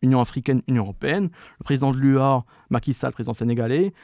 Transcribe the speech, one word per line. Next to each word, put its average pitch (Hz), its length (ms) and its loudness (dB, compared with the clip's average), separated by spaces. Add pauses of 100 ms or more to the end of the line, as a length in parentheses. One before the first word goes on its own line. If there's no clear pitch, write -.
Union 127 180 4
africaine-Union 123 640 0
européenne, 143 460 -4 (300)
le - 60 -16
président 135 280 0
de 127 60 -2
l'U 135 200 4
A, 135 280 2 (240)
Macky 127 240 -2
Sall, 127 180 -4
président 117 220 -6
sénégalais, 120 580 0 (120)